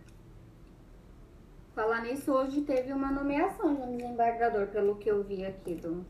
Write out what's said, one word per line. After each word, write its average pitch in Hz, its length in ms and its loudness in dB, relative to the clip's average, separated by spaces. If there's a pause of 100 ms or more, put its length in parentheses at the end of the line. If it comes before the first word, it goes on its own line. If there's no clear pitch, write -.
(1800)
Falar 226 260 2
nisso, 277 300 -2
hoje 269 300 2
teve 262 300 0
uma 269 200 0
nomeação 285 640 2
de 262 60 -4
um 247 140 -6
desembargador, 233 680 2
pelo 202 300 2
que - 120 -4
eu 202 140 4
vi 190 240 -6
aqui 180 300 -6
do 175 340 -6